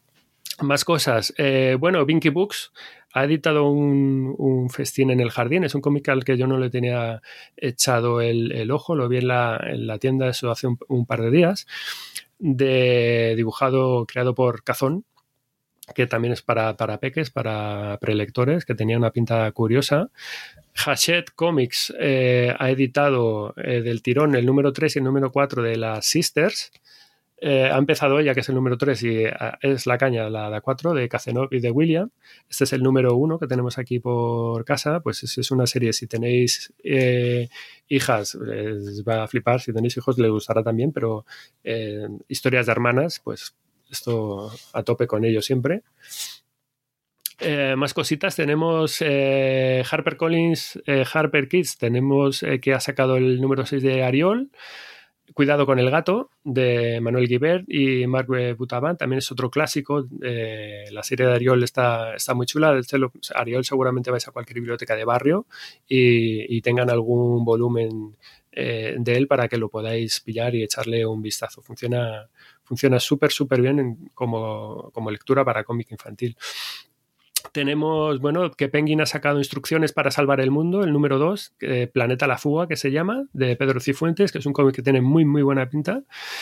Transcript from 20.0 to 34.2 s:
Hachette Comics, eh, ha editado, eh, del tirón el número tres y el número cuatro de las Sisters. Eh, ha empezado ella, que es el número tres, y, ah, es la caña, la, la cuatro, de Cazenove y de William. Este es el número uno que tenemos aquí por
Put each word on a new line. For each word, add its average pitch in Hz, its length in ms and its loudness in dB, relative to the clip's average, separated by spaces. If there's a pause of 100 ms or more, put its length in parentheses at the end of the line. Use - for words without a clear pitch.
Hachette 170 460 2
Comics, 156 680 0
eh, 127 560 4
ha 131 140 0
editado, 127 880 2
eh, 123 240 -2
del 117 220 -4
tirón 139 320 2
el 120 100 4
número 139 280 4
tres 151 220 -2
y 147 40 -2
el 131 60 0
número 135 260 0
cuatro 139 320 0
de 113 120 -2
las 110 300 -4
Sisters. - 640 0 (680)
Eh, 135 320 4
ha 135 60 4
empezado 143 420 4
ella, 143 140 2
que 127 80 0
es - 80 -4
el 131 60 0
número 127 220 0
tres, 127 240 0
y, 113 240 0
ah, - 360 -6
es 135 260 0
la 123 100 2
caña, 117 320 0
la, 107 200 -4
la 107 120 -4
cuatro, 143 320 -2
de 127 160 0
Cazenove 127 480 -2
y 120 40 -2
de 120 100 0
William. 160 400 2 (360)
Este - 180 -2
es - 80 0
el 127 100 0
número 127 320 4
uno 160 240 0
que 151 80 -6
tenemos 123 320 -2
aquí 123 200 -4
por 117 640 -2